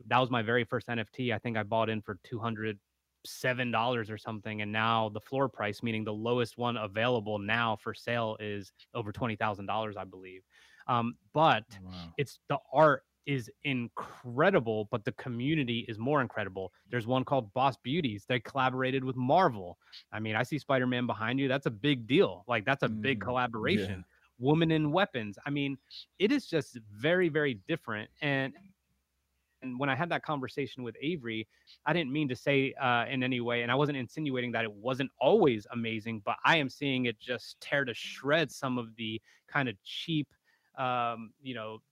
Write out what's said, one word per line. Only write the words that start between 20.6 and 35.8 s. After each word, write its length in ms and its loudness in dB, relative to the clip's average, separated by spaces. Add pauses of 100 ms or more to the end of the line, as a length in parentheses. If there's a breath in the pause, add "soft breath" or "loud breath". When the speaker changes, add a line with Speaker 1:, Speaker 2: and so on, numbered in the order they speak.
Speaker 1:
behind 340 -2
you. 80 2
That's 160 0
a 60 0
big 360 0
deal. 400 4
Like, 200 0
that's 160 2
a 80 2
big 300 0
Speaker 2:
Mm, 40 -8
Speaker 1:
collaboration. 840 0
Speaker 2:
yeah. 80 -20 (240 soft breath)
Speaker 1:
Woman 320 4
in 220 2
Weapons. 540 0
I 20 -4
mean, 300 -2 (400 loud breath)
it 140 4
is 140 0
just 320 -2 (140)
very, 380 2
very 240 2 (120)
different. 440 -4 (100)
And, 320 0 (1120)
and 180 -8
when 80 2
I 60 4
had 160 -2
that 120 0
conversation 600 -4
with 180 -8
Avery, 480 -4 (380 soft breath)
I 80 2
didn't 180 0
mean 160 0
to 80 -2
say, 380 2
uh, 340 2
in 140 -2
any 180 0
way, 220 0
and 100 0
I 20 4
wasn't 220 2
insinuating 560 -4
that 120 0
it 80 -4
wasn't 460 -4
always 540 6
amazing, 540 -4